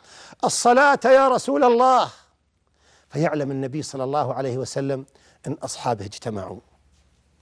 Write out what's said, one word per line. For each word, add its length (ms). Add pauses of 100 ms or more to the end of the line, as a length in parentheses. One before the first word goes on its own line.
(440)
"الصلاة 600
يا 240
رسول 360
الله"، 460 (1000)
فيعلم 420
النبي 320
صلى 220
الله 300
عليه 240
وسلم 480 (400)
أن 60
أصحابه 520
اجتمعوا، 560 (800)